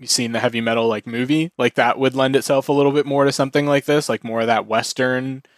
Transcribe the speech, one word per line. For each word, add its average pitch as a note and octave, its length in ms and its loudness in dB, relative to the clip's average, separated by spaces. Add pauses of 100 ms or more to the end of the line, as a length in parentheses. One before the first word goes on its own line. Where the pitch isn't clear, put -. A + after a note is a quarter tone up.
seen A#2+ 260 -2
the A#2 80 -2
Heavy A#2 220 -2
Metal, A2+ 260 0
like, G#2+ 180 -2
movie, C3 540 -2
like, A#2+ 160 0
that B2 240 2
would C3 160 0
lend C3+ 200 2
itself C3+ 340 0
a D3 40 2
little C#3+ 180 4
bit C#3+ 140 0
more C#3 200 0
to C#3 60 2
something C#3+ 360 0
like C#3+ 180 2
this, D3 240 0
like, A2+ 140 -4
more A2+ 180 -4
of A2+ 60 0
that A2 180 2
Western, B2+ 800 -2 (140)